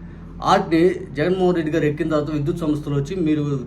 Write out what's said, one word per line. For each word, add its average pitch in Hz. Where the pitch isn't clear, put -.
వాటిని 170
జగన్మోహన్ 180
రెడ్డి 156
గారు 156
ఎక్కిన 147
తర్వాత 151
విద్యుత్ 151
సంస్థలు 147
వచ్చి, 143
"మీరు 147